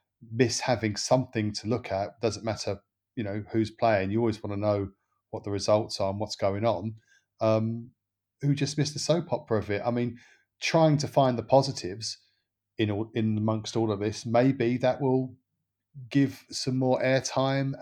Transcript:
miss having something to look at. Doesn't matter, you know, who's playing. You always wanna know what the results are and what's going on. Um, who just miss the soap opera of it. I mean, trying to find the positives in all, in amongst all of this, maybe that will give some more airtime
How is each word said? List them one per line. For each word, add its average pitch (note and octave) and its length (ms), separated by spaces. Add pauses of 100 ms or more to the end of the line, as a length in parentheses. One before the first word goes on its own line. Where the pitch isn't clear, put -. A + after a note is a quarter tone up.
(320)
miss A2+ 280
having A2 360
something A#2+ 560
to - 140
look A#2 260
at. G2 300
Doesn't G2+ 240
matter, G#2 340 (340)
you B2+ 80
know, G2+ 300
who's A2 180
playing. G2+ 400
You A2 100
always A2 220
wanna G2+ 140
know G2+ 320 (440)
what A2 120
the G#2 60
results G#2+ 500
are G2 80
and G2 100
what's G#2 160
going G2+ 300
on. A2 300 (480)
Um, A2+ 480 (500)
who C#3+ 140
just C#3 240
miss D3 140
the - 60
soap E3 360
opera - 240
of G2+ 120
it. G2+ 140
I A#2+ 60
mean, A#2+ 260 (460)
trying D#3+ 340
to D3 100
find B2+ 320
the A2 40
positives A2+ 760 (640)
in G#2+ 120
all, G#2+ 240
in A2 220
amongst A2 400
all A2+ 160
of G2 80
this, G#2 240
maybe B2 540
that B2+ 240
will C3 320 (760)
give C#3 400
some - 280
more B2+ 240
airtime C3+ 800